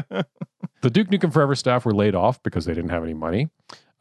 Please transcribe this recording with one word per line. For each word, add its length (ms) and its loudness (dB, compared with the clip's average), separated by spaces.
The 80 2
Duke 200 2
Nukem 220 2
Forever 240 4
staff 300 0
were 80 2
laid 220 2
off 260 0
because 240 -4
they 80 -2
didn't 160 -4
have 140 -2
any 100 -6
money. 360 -2